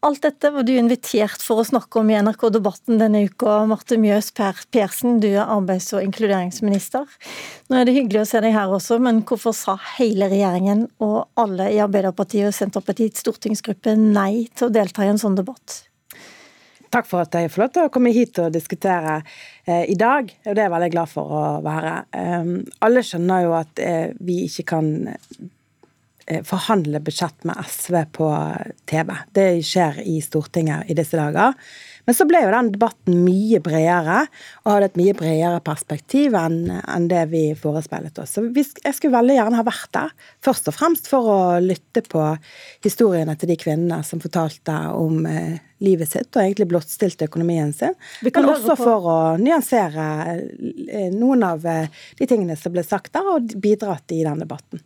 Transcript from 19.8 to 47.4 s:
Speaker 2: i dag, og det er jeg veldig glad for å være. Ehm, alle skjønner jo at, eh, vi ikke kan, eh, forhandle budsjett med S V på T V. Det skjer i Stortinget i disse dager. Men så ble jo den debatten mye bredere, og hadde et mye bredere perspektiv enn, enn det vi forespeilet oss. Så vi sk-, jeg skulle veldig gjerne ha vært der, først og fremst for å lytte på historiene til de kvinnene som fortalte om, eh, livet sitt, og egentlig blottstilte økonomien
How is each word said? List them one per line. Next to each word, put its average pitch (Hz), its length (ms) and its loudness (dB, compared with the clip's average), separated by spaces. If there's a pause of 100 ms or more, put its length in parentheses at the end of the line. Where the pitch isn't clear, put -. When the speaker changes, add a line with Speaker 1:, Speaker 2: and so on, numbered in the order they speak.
Speaker 2:
i 202 40 2
dag, 233 380 0 (140)
og 208 80 -4
det 208 40 2
er 208 100 2
jeg - 20 0
veldig 170 220 0
glad 165 160 -2
for 143 160 -6
å 151 380 -4
være. 160 500 -6
Ehm, 175 560 -4 (140)
alle 240 180 4
skjønner 180 420 0
jo 170 120 2
at, 160 260 -4
eh, 165 400 -2
vi 180 240 -4
ikke 160 220 -8
kan, 160 500 -2 (1120)
eh, 160 140 -4
forhandle 165 580 -2
budsjett 151 440 -6
med 170 140 -6
S - 320 -10
V 170 220 0
på 156 440 -2 (300)
T 160 160 -2
V. 160 100 -6 (200)
Det 180 320 2
skjer 160 420 -2
i 160 140 -2
Stortinget 156 680 -4
i 165 60 -4
disse 156 220 -2
dager. 160 380 2 (520)
Men 240 80 4
så 349 140 4
ble 339 140 6
jo 196 80 4
den 226 220 2
debatten 190 520 2
mye 196 360 2
bredere, 170 680 2 (360)
og 208 80 4
hadde 202 120 6
et 190 120 -2
mye 190 180 4
bredere 165 460 0
perspektiv 214 760 -2
enn, 165 360 0 (160)
enn 170 220 -2
det 170 220 2
vi 156 240 0
forespeilet 156 640 -6
oss. - 180 -10
Så 208 60 -2 (100)
vi 285 100 2
sk-, - 220 -6
jeg 277 100 -2
skulle 254 240 2
veldig 247 180 4
gjerne 233 200 2
ha 233 80 0
vært - 280 -6
der, 311 180 -4 (320)
først - 260 0
og 151 60 -4
fremst 320 340 -2
for 262 160 2
å 185 360 4
lytte 185 460 -2
på 156 320 0 (440)
historiene 170 560 2
til 175 100 -4
de 170 80 2
kvinnene 160 480 -2
som 170 160 -8
fortalte 156 760 -4
om, 160 320 0
eh, 160 320 -4 (220)
livet 180 280 2
sitt, - 280 -4
og 226 60 4
egentlig 196 260 0
blottstilte 175 600 -2
økonomien 165 460 -2